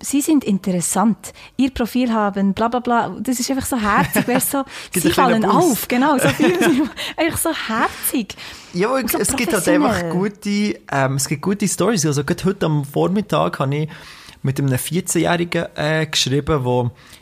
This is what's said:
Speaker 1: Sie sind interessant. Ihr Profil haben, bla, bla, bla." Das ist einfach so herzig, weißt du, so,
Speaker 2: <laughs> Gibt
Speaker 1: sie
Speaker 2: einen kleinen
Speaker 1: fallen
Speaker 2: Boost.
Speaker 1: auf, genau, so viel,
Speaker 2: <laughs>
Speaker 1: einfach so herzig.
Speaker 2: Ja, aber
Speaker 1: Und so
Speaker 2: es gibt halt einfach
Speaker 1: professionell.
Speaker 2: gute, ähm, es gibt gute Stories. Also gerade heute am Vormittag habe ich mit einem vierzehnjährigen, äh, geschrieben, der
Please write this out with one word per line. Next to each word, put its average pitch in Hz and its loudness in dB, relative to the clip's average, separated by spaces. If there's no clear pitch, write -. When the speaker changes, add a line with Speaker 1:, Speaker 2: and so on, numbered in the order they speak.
Speaker 1:
Sie 285 -2
sind 294 2
interessant. 190 0
Ihr 262 2
Profil 247 0
haben, 196 2
bla, 220 0
bla, 247 -2
bla." 233 0
Das 240 -2
ist 240 -2
einfach 262 -2
so 269 -2
herzig, 214 0
weißt - 0
du, 285 0
so, 269 -2
Speaker 2:
<laughs> - -14
Gibt 180 -2
Speaker 1:
sie - 4
Speaker 2:
einen 339 2
kleinen 226 4
Speaker 1:
fallen 208 4
Speaker 2:
Boost. 339 6
Speaker 1:
auf, - -10
genau, 262 2
so 151 2
viel, 339 2
Speaker 2:
<laughs> 285 4
Speaker 1:
einfach 320 0
so 330 -2
herzig. - -4
Speaker 2:
Ja, 180 0
aber 262 0
Speaker 1:
Und 220 -2
so 330 0
Speaker 2:
es 220 -2
gibt 254 -2
halt 208 0
einfach 208 4
Speaker 1:
professionell. 165 -4
Speaker 2:
gute, 202 -2
ähm, 135 0
es 135 -4
gibt 147 -4
gute 202 0
Stories. 180 0
Also 143 0
gerade 170 -4
heute 196 0
am 151 2
Vormittag 165 0
habe 139 -2
ich 156 -2
mit 135 -2
einem 135 0
vierzehnjährigen, 170 -2
äh, 156 -2
geschrieben, 143 0
der 123 0